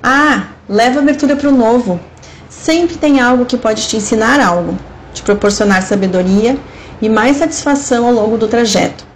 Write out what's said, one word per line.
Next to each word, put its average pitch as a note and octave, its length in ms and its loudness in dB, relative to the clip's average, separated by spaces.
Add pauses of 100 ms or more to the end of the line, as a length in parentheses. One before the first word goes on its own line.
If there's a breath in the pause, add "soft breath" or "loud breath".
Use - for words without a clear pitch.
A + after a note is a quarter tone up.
Ah, C4+ 460 0 (200)
leva A#3+ 300 2
abertura C#4+ 380 2
pro C#4+ 160 0
novo. A3+ 480 2 (480 loud breath)
Sempre E4+ 480 -2
tem C#4 240 2
algo B3 260 2
que B3 100 -2
pode A3 300 -2
te A3 100 -4
ensinar A3+ 440 0
algo, F3 360 0 (380)
te - 80 -14
proporcionar G3+ 600 0
sabedoria G3 760 0 (420 loud breath)
e G#3+ 80 0
mais A3+ 280 2
satisfação C#4+ 680 -2
ao A#3+ 80 2
longo A3 240 0
do G#3+ 120 0
trajeto. G#3+ 680 -2